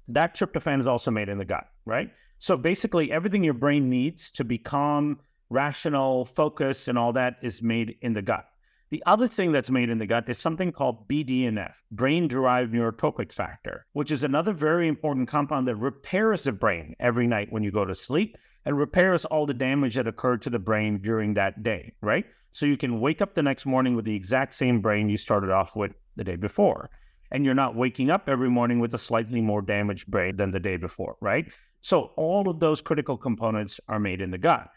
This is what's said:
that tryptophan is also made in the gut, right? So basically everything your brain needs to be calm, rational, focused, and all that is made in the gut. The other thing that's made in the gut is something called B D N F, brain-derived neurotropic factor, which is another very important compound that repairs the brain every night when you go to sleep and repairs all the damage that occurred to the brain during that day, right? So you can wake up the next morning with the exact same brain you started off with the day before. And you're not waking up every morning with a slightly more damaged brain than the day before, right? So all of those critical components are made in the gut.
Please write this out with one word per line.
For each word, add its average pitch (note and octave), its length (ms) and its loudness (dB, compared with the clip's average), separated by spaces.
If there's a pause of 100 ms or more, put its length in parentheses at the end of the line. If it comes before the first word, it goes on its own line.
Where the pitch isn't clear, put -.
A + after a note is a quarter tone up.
that D3 280 0
tryptophan C#3+ 440 0
is B2 80 2
also B2 240 2
made G#2 180 -2
in G2+ 80 -4
the G2 80 -4
gut, F#2 220 -4 (180)
right? A#2 240 -2 (300)
So F3+ 180 2
basically E3+ 540 0
everything F#3 320 0
your D#3 100 4
brain C#3 340 2
needs B2+ 440 -2
to - 120 -4
be A#2 140 -2
calm, D3 640 -2 (320)
rational, C3+ 760 0
focused, D3 600 -2
and B2 100 0
all A#2+ 160 2
that B2 300 0
is A#2 180 -6
made A2+ 400 -2
in A#2+ 120 -2
the G#2 100 -2
gut. G2 220 -2 (440)
The - 160 -6
other G#3+ 220 6
thing F#3 240 0
that's C3+ 180 2
made B2 220 2
in A2+ 80 -2
the G#2+ 80 -4
gut A2+ 200 0
is B2 120 -4
something E3+ 320 -2
called B2 360 -2
B D3 160 0
D B2+ 220 0
N G#2+ 140 0
F, - 320 -10
brain-derived B2+ 840 2
neurotropic A#2 580 -2
factor, - 640 -10
which - 180 -2
is C3+ 120 0
another D3+ 300 0
very E3 340 2
important C#3+ 400 0
compound C#3+ 400 -2
that A#2+ 80 0
repairs F#3 640 0
the C#3 100 -2
brain F#2 480 -2
every A#2+ 280 2
night G#2+ 240 0
when A2 100 -2
you G#2 80 -2
go G2+ 160 0
to F#2 80 -4
sleep F3 420 -2 (300)
and C#3+ 140 0
repairs F3+ 460 2
all D3+ 200 0
the C#3+ 80 0
damage C3 400 0
that A#2+ 140 0
occurred A#2 340 -2
to - 80 -8
the A#2+ 80 0
brain G#2+ 420 0
during G#2+ 360 0
that G2 260 0
day, G#2 400 -4
right? A#2 240 0 (260)
So - 140 -4
you C#3+ 120 4
can A#2+ 220 -2
wake D3 220 0
up G3 140 -2
the D#3 80 2
next C#3 240 -2
morning C3 280 2
with A2+ 100 -2
the G#2+ 100 -2
exact A2+ 400 -2
same B2 260 2
brain G#2+ 260 2
you G#2 100 2
started G2 340 0
off F#2+ 240 2
with G2+ 160 -2 (240)
the A2 80 -8
day F2+ 120 -4
before. G#2 540 0 (400)
And C#3 160 0
you're C3+ 80 2
not C3 220 2
waking B2+ 340 0
up F#3 180 2
every C3 220 2
morning A#2+ 300 2
with A#2 160 0
a - 20 -2
slightly A#2 420 -2
more G#2+ 220 0
damaged G2+ 480 -2
brain F#2+ 260 0
than G2 140 0
the F#2 100 -2
day F#2 160 -2
before, E2+ 460 -8
right? A#2 240 0 (360)
So - 360 0
all F#3 320 0
of E3 100 -4
those D#3 220 2
critical D3 360 -2
components A2 680 -2
are G#2+ 120 -2
made F#2+ 200 -2
in F#2 120 -6
the F2+ 80 -6
gut. D#3 380 2